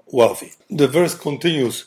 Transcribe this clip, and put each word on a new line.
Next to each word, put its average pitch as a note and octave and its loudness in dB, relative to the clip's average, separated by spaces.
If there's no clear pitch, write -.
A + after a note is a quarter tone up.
wealthy. A2+ 0
The D3 2
verse E3 0
continues D3 -4